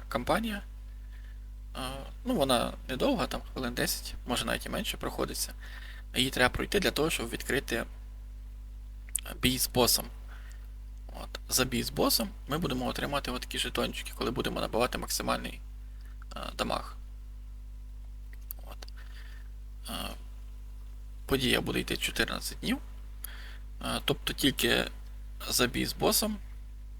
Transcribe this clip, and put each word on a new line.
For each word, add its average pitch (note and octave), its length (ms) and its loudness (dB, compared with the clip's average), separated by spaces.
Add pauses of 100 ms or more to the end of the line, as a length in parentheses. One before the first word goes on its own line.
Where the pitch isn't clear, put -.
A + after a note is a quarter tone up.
кампанія. G3+ 520 2 (1120)
Е, C#3 40 -6 (460)
ну, B3 100 4
вона B2 380 6 (160)
недовга, D#3+ 380 4
там - 140 -4 (120)
хвилин B2 200 -2
десять, - 420 0 (120)
може A#2 180 2
навіть A#2 200 0
і - 40 -4
менше - 280 -2
проходиться. - 560 -2 (600)
Її B2+ 140 6
треба B2+ 200 8
пройти - 300 2
для A#2+ 120 6
того, D3+ 180 4
щоб A#2 200 0
відкрити A#2 560 0 (1500)
бій B2+ 240 4
з - 100 2
босом. - 380 6 (1000)
От. - 320 -8 (100)
За B2+ 160 6
бій A#2+ 180 2
з B2 60 -2
босом G3+ 400 4 (180)
ми C#3+ 100 0
будемо C3 280 2
отримати C3+ 460 0
отакі B2 280 -2
жетончики, A#2+ 560 0
коли A#2 160 2
будемо - 300 0
набивати - 360 4
максимальний, B2 640 0 (760)
е, - 40 -6 (180)
дамаг. - 380 0 (1600)
От. - 200 -10 (1120)
Е, G2 200 -4 (1160)
подія A#2+ 360 4
буде - 180 0
йти - 180 0
чотирнадцять - 640 0
днів. B3+ 180 0 (1080)
Е, A#2+ 200 -2
тобто - 280 2
тільки B2 540 6 (640)
за B2 180 6
бій B2+ 180 2
з - 80 0
босом, G#3+ 440 4 (640)